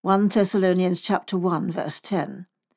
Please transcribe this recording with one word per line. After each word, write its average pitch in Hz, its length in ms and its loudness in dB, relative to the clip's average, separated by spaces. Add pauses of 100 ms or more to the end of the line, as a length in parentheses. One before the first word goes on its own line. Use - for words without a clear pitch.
One 196 280 2
Thessalonians 185 720 2
chapter - 360 -2
one, 175 320 -2
verse - 300 -6
ten. - 480 -6 (300)